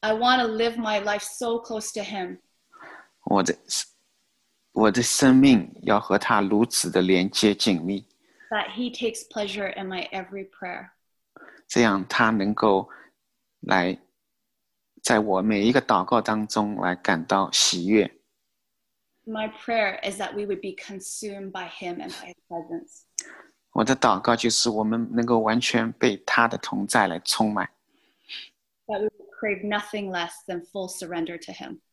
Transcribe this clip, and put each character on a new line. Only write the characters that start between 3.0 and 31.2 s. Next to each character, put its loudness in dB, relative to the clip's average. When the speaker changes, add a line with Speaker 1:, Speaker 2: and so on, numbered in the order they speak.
Speaker 2:
我 2
的， 0
我 4
的 0
生 6
命 6
要 4
和 0
他 2
如 4
此 -2
的 4
连 4
接 4
紧 0
密。 -6
Speaker 1:
That -4
he -6
takes -6
pleasure -6
in -10
my -6
every -10
prayer. -12
Speaker 2:
这 2
样 2
他 2
能 0
够 2
来 0
在 2
我 0
每 2
一 4
个 4
祷 2
告 2
当 -2
中 -2
来 -2
感 0
到 0
喜 0
悦。 4
Speaker 1:
My -6
prayer -2
is -6
that -6
we -6
would -4
be -10
consumed -12
by -10
him -10
and -10
by -14
his -20
presence. -10
Speaker 2:
我 2
的 2
祷 4
告 2
就 0
是 0
我 0
们 0
能 0
够 4
完 2
全 0
被 2
他 2
的 -2
同 -6
在 2
来 -4
充 0
满。 -2
Speaker 1:
That -4
we 0
would -10
crave -2
nothing -4
less -4
than -6
full -8
surrender -8